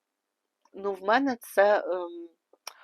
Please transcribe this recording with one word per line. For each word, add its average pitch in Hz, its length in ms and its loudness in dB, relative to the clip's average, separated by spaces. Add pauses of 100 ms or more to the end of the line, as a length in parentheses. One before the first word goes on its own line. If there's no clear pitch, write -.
(720)
Ну, 196 200 -8
в 185 100 -12
мене 247 380 0
це, 202 380 4
ем, 170 500 -8 (540)